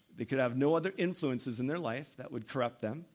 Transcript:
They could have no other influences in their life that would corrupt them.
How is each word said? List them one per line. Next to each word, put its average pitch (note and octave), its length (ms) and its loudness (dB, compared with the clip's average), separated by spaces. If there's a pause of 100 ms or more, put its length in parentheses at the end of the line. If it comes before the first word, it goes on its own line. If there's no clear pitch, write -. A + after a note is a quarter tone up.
(160)
They A2+ 100 -4
could C3+ 140 2
have B2 180 2
no D3 180 6
other E3 220 2
influences C3+ 640 0
in B2+ 80 0
their D#3+ 120 -2
life C#3 280 -4 (100)
that B2+ 140 -12
would A2+ 160 -6
corrupt A#2+ 340 0
them. A2 340 -4